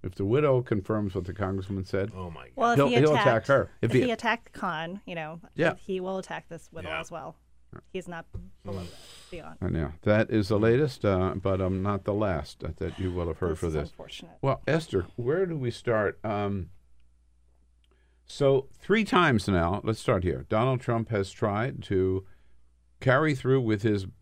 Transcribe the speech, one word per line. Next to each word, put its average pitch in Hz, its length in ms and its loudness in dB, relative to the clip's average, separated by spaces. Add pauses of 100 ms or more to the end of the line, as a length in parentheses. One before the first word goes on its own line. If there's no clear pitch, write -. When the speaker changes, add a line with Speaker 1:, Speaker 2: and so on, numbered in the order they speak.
Speaker 1:
If 95 140 -10
the 98 80 -4
widow 131 380 4
confirms 104 520 -2
what 92 100 -2
the 92 80 -8
congressman 95 520 -4
said, 98 300 -2
Speaker 2:
Oh 92 160 -12
my 69 160 -14
God. 62 100 -20
Speaker 3:
Well, 240 160 4
if 233 40 4
Speaker 1:
he'll, 233 120 6
Speaker 3:
he 247 80 2
Speaker 1:
he'll 151 180 6
Speaker 3:
attacked, 208 120 4
Speaker 1:
attack 113 200 4
her. 131 240 4 (120)
Speaker 3:
If 113 80 2
Speaker 1:
If 123 60 4
he - 100 6
Speaker 3:
he 247 40 0
attacked 226 420 -2
Khan, 175 540 -6
you 185 80 -10
know, 165 260 -10 (140)
Speaker 1:
Yeah. 165 220 0
Speaker 3:
he 190 240 -6
will 190 180 -6
attack 170 300 -12
this 165 240 -16
widow 165 180 -12
Speaker 2:
Yeah. 156 100 -6
Speaker 3:
as 160 100 -12
well. 160 260 -12 (560)
He's 185 140 -10
not 170 200 -14 (380)
below 196 180 -8
Speaker 2:
Mm. 165 80 -12
Speaker 3:
that, - 420 -20
beyond. 80 280 -14
Speaker 1:
I 92 80 -4
know. 80 240 -2 (100)
That 107 280 4
is 107 180 2
the 107 120 2
latest, 127 440 2
uh, 92 300 2
but, 95 260 0
um, 95 220 0
not 101 220 -2
the 104 100 0
last 98 460 -2
that, 80 160 -10
that 85 240 -6
you 92 100 -2
will 87 160 -4
have 82 120 -4
heard 85 140 0
Speaker 3:
This - 60 -4
Speaker 1:
for 87 80 -4
Speaker 3:
is 80 60 -2
Speaker 1:
this. 76 180 -2
Speaker 3:
unfortunate. - 520 -18
Speaker 1:
Well, 135 260 -2
Esther, 147 380 0 (100)
where 147 300 0
do 165 100 -6
we 127 160 -4
start? 107 520 0
Um, 101 460 -4 (1600)
so 135 400 2 (120)
three 214 260 2
times 151 440 4
now, 90 360 2
let's 110 160 -2
start 98 240 2
here. 78 240 -2
Donald 127 320 2
Trump 113 300 -2
has 98 200 0
tried 117 540 -2
to 95 400 0 (760)
carry 143 340 2
through 131 260 2
with 107 220 0
his 104 240 2 (160)